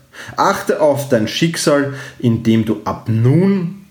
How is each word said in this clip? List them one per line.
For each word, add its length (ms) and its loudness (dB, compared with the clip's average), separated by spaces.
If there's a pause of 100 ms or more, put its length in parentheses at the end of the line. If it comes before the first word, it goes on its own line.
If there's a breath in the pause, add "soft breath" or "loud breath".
(380 loud breath)
Achte 420 0
auf 300 0
dein 180 2
Schicksal, 680 0 (240 loud breath)
indem 460 2
du 180 -2
ab 260 -6
nun 800 2